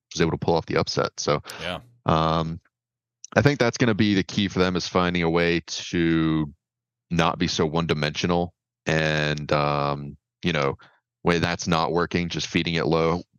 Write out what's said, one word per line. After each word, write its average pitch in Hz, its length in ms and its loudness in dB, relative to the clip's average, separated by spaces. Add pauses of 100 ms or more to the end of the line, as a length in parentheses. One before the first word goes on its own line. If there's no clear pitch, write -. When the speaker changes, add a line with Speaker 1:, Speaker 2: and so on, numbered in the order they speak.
(140)
Speaker 1:
was - 60 -6
able 82 120 2
to 76 60 -4
pull 85 180 -2
off 80 100 -2
the - 100 -4
upset. - 420 -2
So, - 240 -2 (200)
Speaker 2:
Yeah. 87 180 -8 (260)
Speaker 1:
um, 80 540 0 (760)
I 107 80 6
think 143 180 4
that's 117 180 2
gonna 117 180 2
be 104 180 4
the 95 80 4
key 98 280 -2
for 92 100 -2
them, 90 160 2
is 85 140 -2
finding 87 340 2
a 82 60 2
way 85 380 2
to 80 880 0 (580)
not 82 280 0
be 87 80 2
so - 180 0
one-dimensional. 82 880 -2 (320)
And, 76 680 -2
um, 73 640 -2 (260)
you 87 80 0
know, 71 260 -2 (440)
when 85 200 2
that's 85 240 -2
not 82 280 2
working, 85 340 0
just 82 200 -6
feeding 85 260 -2
it 80 140 0
low. 82 360 2 (160)